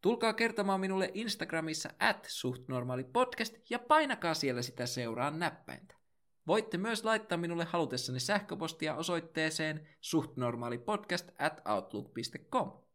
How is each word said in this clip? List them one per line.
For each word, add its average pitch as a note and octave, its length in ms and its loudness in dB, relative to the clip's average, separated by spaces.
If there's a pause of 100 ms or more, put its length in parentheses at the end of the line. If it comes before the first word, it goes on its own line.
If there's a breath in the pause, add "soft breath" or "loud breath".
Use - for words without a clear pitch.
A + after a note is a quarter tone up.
Tulkaa A3+ 320 4
kertomaan G#3+ 480 2
minulle F#3+ 340 0
Instagramissa E3 760 -4 (100)
at - 300 2
suhtnormaalipodcast B2+ 1300 -2 (160)
ja A#3 80 -2
painakaa A#3+ 560 4
siellä B2+ 280 0
sitä B2 240 -4
seuraa B2 440 -2
näppäintä. - 640 -4 (520)
Voitte G#3 320 2
myös G#3+ 260 0
laittaa G#3+ 340 2
minulle E3+ 260 0
halutessanne C3 560 0
sähköpostia E3+ 760 -2
osoitteeseen D#3+ 920 -2 (120)
suhtnormaalipodcast B2 1300 -2 (100)
at D#3 300 0
outlook F#3+ 460 -2
piste - 240 -8
com. - 340 0 (220)